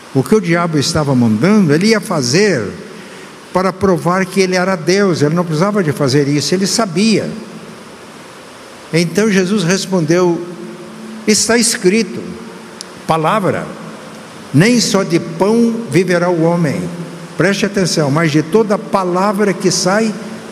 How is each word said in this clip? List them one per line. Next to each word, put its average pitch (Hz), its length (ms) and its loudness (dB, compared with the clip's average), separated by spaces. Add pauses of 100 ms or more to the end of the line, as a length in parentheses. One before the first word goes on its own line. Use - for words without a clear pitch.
(140)
o 135 100 2
que - 120 2
o 220 60 4
diabo 170 360 0
estava 139 380 0
mandando, 139 580 4
ele 175 140 4
ia 220 140 2
fazer 156 600 0 (920)
para 185 180 2
provar 180 540 0
que 185 160 -2
ele 185 140 0
era 185 200 0
Deus, 170 460 2
ele 151 120 2
não 175 120 0
precisava 190 360 0
de 147 120 0
fazer 139 340 2
isso, 143 260 0
ele 190 140 0
sabia. 190 600 0 (1600)
Então 175 380 2
Jesus 190 320 2
respondeu, 175 840 2 (800)
"Está 214 320 2
escrito, 208 640 0 (880)
palavra, 160 580 0 (880)
nem 214 280 6
só 196 220 0
de 165 160 0
pão 220 540 2 (160)
viverá 175 400 2
o 165 140 2
homem." 165 380 2 (560)
Preste 196 280 2
atenção, 180 460 0
"mas 160 200 2
de 151 120 4
toda 208 340 2
palavra 196 760 0
que 180 180 0
sai 208 420 0 (380)